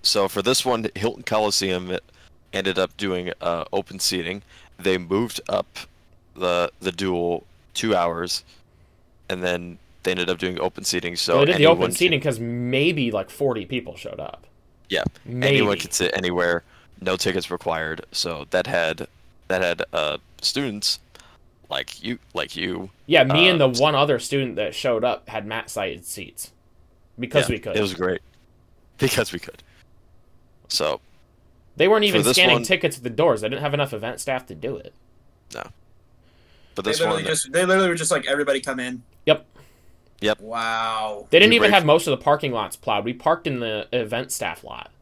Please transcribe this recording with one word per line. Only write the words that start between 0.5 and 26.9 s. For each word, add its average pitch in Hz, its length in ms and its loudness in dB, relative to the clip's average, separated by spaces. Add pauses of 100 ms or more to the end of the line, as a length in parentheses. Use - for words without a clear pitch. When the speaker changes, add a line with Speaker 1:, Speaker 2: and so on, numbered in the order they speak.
Speaker 1:
one, 113 300 0
Hilton 107 300 -4
Coliseum 95 720 0 (540)
ended 95 260 0
up 92 180 0
doing, 90 360 -4 (100)
uh, 85 300 -2
open 95 260 -4
seating. 92 440 -4 (360)
They 92 180 2
moved 95 520 -2
up - 300 -2 (560)
the, 87 360 0 (100)
the 92 120 -4
duel 87 520 -2 (300)
two 113 200 0
hours, 85 500 -2 (840)
and 92 140 -6
then 87 360 -4 (240)
they 90 100 0
ended 90 180 -2
up 87 80 -2
doing 90 220 -2
open 92 240 -4
seating. 87 320 -2
So 85 200 0
Speaker 2:
Well, - 100 6
they - 60 2
did - 80 2
the 147 60 8
open 170 160 6
Speaker 1:
anyone 180 100 0
Speaker 2:
seating 170 280 2
Speaker 1:
can 147 100 -2
Speaker 2:
'cause 113 100 -4
maybe, 123 720 -2
like, 98 180 -4
forty 117 380 -4
people 120 300 -8
showed - 240 -12
up. - 260 -12 (420)
Speaker 1:
Yeah. 92 160 -2 (220)
Speaker 2:
Maybe. 131 320 2
Speaker 1:
Anyone 101 200 2
can - 120 -8
sit - 260 0
anywhere. 87 460 2 (380)
No 92 160 -2
tickets 92 340 -2
required. 80 640 -4
So 76 380 -4
that 90 160 0
had, 80 420 -2 (400)
that 92 140 0
had, 85 200 0 (100)
uh, 76 260 -2 (220)
students 120 600 -4 (680)
like - 340 -8
you, 113 160 -6 (140)
like 78 240 -6
you, 90 340 -4 (160)
Speaker 2:
Yeah, 147 180 6
me 151 240 4
and 175 120 4
Speaker 1:
uh, 135 80 6
Speaker 2:
the 123 140 0
one 151 120 4
other 143 240 4
student 131 380 -2
that 104 180 -4
showed 120 300 0
up 123 240 -2
had 110 180 -8
mat-sided 104 600 -8
seats - 460 -14 (680)